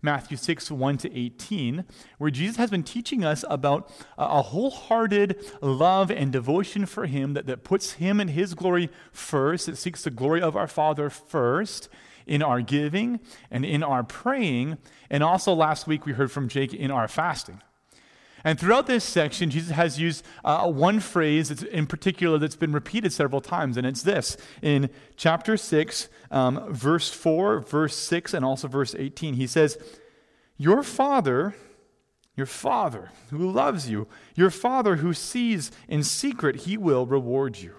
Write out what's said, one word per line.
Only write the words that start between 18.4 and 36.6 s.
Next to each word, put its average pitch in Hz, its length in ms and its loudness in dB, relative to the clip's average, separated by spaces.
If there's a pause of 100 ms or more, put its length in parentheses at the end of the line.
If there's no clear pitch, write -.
And 156 120 2
throughout 233 300 4
this 240 160 2
section, 165 460 0
Jesus 165 220 -2
has 151 280 2
used, 165 240 -2 (220)
uh, 170 260 2
one 175 300 4
phrase 156 480 2
that's 143 140 -8
in 156 220 -2
particular 165 520 0
that's 151 180 0
been 156 160 0
repeated 147 400 -2
several 139 300 0
times, 151 340 -2
and 127 100 -2
it's 131 180 -4
this. 180 340 0 (240)
In 139 280 2 (280)
chapter 170 400 2
six, - 500 0 (240)
um, 135 400 0
verse 147 380 0
four, 180 500 0
verse 147 380 -2
six, - 360 -2
and 147 120 0
also 131 240 -2
verse 131 260 -2
eighteen, 143 380 -6
he 127 120 0
says, 151 320 4 (800)
"Your 180 260 6
Father, 202 760 0 (800)
your 135 80 -4
Father 131 640 -2 (200)
who 170 200 -2
loves 190 380 0
you, 107 180 -4 (260)
your 185 160 6
Father 240 460 2
who 165 180 0
sees 226 580 -4 (180)
in 151 140 0
secret, - 580 -2